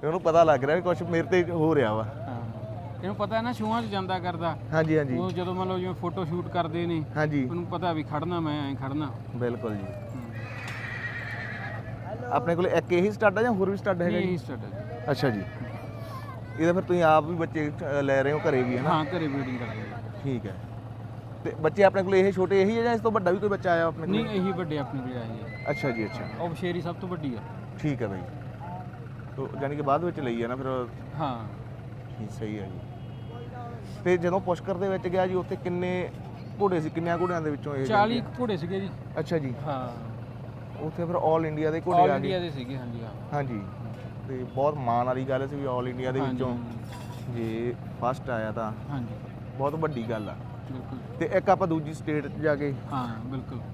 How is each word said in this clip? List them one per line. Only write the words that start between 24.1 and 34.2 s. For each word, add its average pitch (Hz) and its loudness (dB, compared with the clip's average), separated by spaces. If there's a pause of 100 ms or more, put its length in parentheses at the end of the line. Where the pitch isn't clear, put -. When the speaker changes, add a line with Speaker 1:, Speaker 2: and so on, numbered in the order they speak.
Speaker 2:
ਨਹੀਂ, 226 2
ਇਹੀ 196 0
ਵੱਡੇ 160 -2
ਆਪਣੇ 135 -2
ਕੋਲ 127 -6
ਆਏ 123 -6
ਆ। - -6
Speaker 1:
ਅੱਛਾ 139 0
ਜੀ, 113 0
ਅੱਛਾ। 117 -6
Speaker 2:
ਉਹ 175 -2
ਬਸ਼ੇਰੀ 175 -2
ਸਭ 170 -4
ਤੋਂ 185 -6
ਵੱਡੀ 156 -4
ਆ। 104 -6 (400)
Speaker 1:
ਠੀਕ 139 0
ਹੈ 110 0
ਬਾਈ। 95 -2 (1160)
ਤੋ 135 -4 (120)
ਯਾਨੀ 139 -2
ਕਿ 147 -4
ਬਾਅਦ 143 4
ਵਿੱਚ 175 -2
ਲਈ 117 0
ਆ 117 -2
ਨਾ 123 -2
ਫਿਰ? 131 -2 (320)
Speaker 2:
ਹਾਂ। 123 -2 (720)
Speaker 1:
ਠੀਕ, 107 -8
ਸਹੀ 107 -6
ਆ 98 -6
ਜੀ। 95 -10 (1200)
ਤੇ 180 6
ਜਦੋਂ 175 2